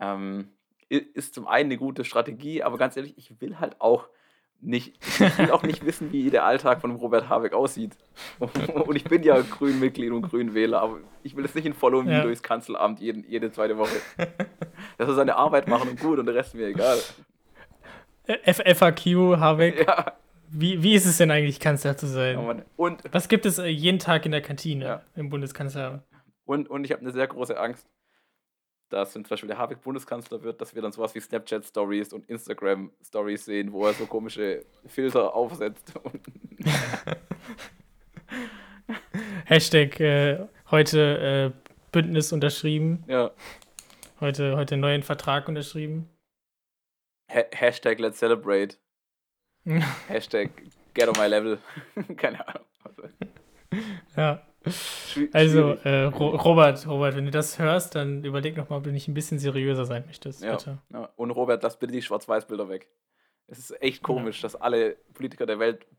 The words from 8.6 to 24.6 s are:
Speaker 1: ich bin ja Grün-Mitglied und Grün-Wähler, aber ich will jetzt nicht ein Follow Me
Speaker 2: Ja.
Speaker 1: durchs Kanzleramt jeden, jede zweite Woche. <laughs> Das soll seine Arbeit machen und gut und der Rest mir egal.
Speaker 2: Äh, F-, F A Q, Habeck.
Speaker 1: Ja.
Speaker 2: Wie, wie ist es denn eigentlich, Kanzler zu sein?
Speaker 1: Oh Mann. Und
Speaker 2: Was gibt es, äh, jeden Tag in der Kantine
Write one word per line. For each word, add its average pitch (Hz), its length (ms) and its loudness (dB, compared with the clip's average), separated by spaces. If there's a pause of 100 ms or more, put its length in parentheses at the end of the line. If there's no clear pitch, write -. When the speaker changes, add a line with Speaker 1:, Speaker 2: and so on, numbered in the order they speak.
Speaker 1:
ich 139 80 -4
bin 170 180 4
ja 147 200 8
Grün-Mitglied 131 680 0
und 117 120 -2
Grün-Wähler, 113 580 0
aber 110 180 -2 (240)
ich 135 140 -14
will 139 80 -4
jetzt 139 100 -6
nicht 151 120 -2
ein 147 80 -4
Follow 131 280 4
Me 131 100 0
Speaker 2:
Ja. 151 100 4
Speaker 1:
durchs 117 200 -2
Kanzleramt 110 580 -6
jeden, 107 280 -6
jede 110 240 -4
zweite 107 260 -2
Woche. 107 180 -2 (200)
<laughs> 170 100 -4 (680)
Das 120 100 -2
soll 135 100 2
seine 135 200 4
Arbeit 143 320 4
machen 127 220 2
und 123 100 -10
gut 151 180 0
und 123 80 0
der 117 80 0
Rest - 200 -4
mir 113 140 -6
egal. 117 300 2 (1300)
Speaker 2:
Äh, - 180 0
F-, 180 200 4
F 175 180 8
A 170 100 8
Q, 180 460 4
Habeck. 156 480 4
Speaker 1:
Ja. - 260 2 (360)
Speaker 2:
Wie, 160 340 0
wie 208 120 6
ist 190 120 8
es 165 120 4
denn 170 120 8
eigentlich, 147 300 2
Kanzler 143 380 0
zu 151 80 -6
sein? 131 320 0
Speaker 1:
Oh 120 40 -4
Mann. 117 200 -6 (140)
Und 170 260 -2 (100)
Speaker 2:
Was - 160 0
gibt 220 180 4
es, 190 120 0
äh, 180 80 -4
jeden 165 320 2
Tag 165 280 0
in 156 60 -2
der 151 100 0
Kantine 143 420 -6